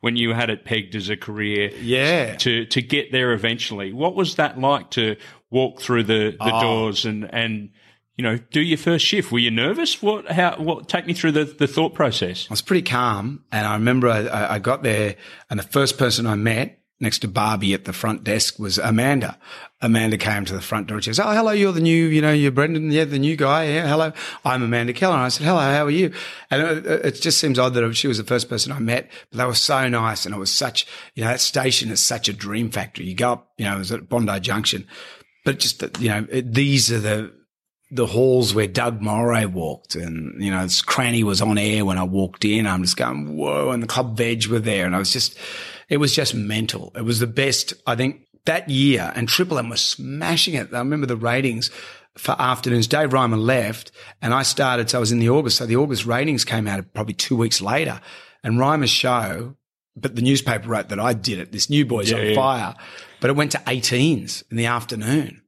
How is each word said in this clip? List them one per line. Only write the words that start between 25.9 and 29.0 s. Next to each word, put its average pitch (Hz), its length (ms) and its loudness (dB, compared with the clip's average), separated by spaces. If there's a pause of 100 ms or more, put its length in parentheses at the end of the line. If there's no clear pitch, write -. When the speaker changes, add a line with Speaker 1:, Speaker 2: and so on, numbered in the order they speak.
Speaker 2:
you?" 165 200 2 (380)
And 139 140 2
it, 160 240 -2
it 143 340 0
just 160 160 2
seems 135 220 2
odd 127 160 2
that 113 200 2
she - 120 0
was 120 100 0
the 110 60 -4
first 120 260 -2
person 127 220 -2
I 139 80 -6
met, 120 320 -2 (180)